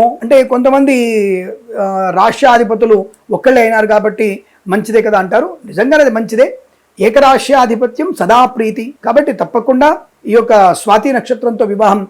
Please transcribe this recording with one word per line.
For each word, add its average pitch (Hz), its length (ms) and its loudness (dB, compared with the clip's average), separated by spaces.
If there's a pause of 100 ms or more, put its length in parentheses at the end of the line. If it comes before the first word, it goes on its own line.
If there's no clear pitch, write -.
(220)
అంటే 254 220 4
కొంతమంది, 269 520 0 (840)
ఆ, 190 380 -2
రాష్ట్రాధిపతులు 226 840 2 (260)
ఒక్కళ్ళే 247 320 2
అయినారు 220 240 0
కాబట్టి 208 560 -2 (260)
మంచిదే 214 340 0
కదా 214 160 0
అంటారు, 220 380 -2 (100)
నిజంగానే 254 380 0
అది 262 60 2
మంచిదే. 226 480 -2 (420)
ఏకరాశ్యాధిపత్యం 254 1080 0 (100)
సదా 226 260 2
ప్రీతి 233 500 -6 (100)
కాబట్టి 262 280 0
తప్పకుండా 254 680 0 (280)
ఈ 208 60 -4
యొక్క 208 420 4
స్వాతి 220 380 0
నక్షత్రంతో 240 520 -4
వివాహం 202 460 0